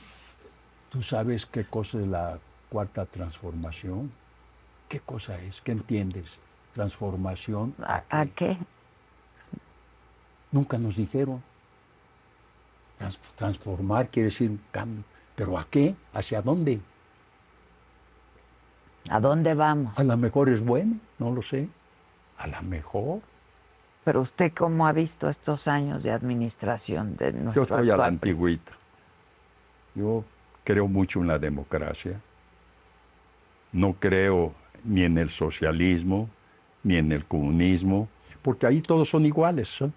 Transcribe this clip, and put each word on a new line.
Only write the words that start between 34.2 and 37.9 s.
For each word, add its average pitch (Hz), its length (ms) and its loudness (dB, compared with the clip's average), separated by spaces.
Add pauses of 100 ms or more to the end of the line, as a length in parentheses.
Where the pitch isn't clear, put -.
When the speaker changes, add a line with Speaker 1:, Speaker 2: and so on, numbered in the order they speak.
Speaker 1:
ni 101 200 4
en 85 140 4
el 82 120 2
socialismo, 87 1000 0 (540)
ni 92 140 4
en 78 140 4
el 73 140 0
comunismo, 90 840 2 (340)